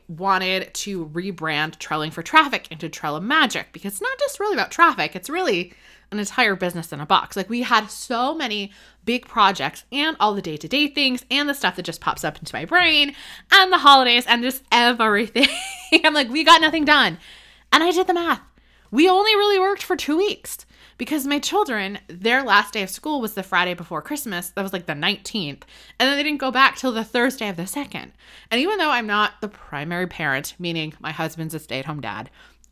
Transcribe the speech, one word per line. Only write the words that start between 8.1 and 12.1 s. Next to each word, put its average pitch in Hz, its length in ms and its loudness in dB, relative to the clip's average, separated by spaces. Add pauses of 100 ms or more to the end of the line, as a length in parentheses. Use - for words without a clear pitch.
many 214 380 -6 (320)
big 240 240 -2
projects 190 640 2
and 294 300 -2
all 214 120 4
the 202 80 -4
day-to-day 190 460 -2
things 269 420 -2
and 285 200 0
the 285 40 0
stuff 185 220 -2
that 180 80 -6
just 160 160 -8
pops - 240 -4